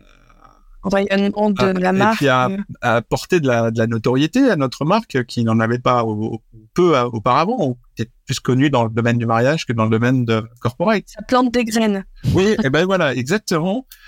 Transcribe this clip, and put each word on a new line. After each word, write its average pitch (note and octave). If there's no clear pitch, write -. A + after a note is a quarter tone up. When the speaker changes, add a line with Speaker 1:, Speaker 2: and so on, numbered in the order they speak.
Speaker 1:
au G3
rayonnement G3
de G3
Speaker 2:
à, F#3+
Speaker 1:
la F#3
Speaker 2:
et F#3+
Speaker 1:
marque, G#3
Speaker 2:
puis C#3+
à, B2+
Speaker 1:
euh. F#3+
Speaker 2:
à A2+
apporter C3+
de C#3
la, A#2
de A2+
la A#2
notoriété C3
à G3
notre C3+
marque F3+
qui B2
n'en A2+
avait A2+
pas B2
au, A2
au, A2+
peu F3
à, B2
auparavant, C3
ou B2+
qui -
était -
plus -
connue C3
dans A#2+
le A2+
domaine A#2
du A#2
mariage B2
que B2+
dans A2+
le A2+
domaine A#2+
de A2+
corporate. F#3+
Speaker 1:
Ça -
plante B3
des B3
graines. G#3+
Speaker 2:
Oui, G3
et E3
ben D#3
voilà, F3
exactement. F3+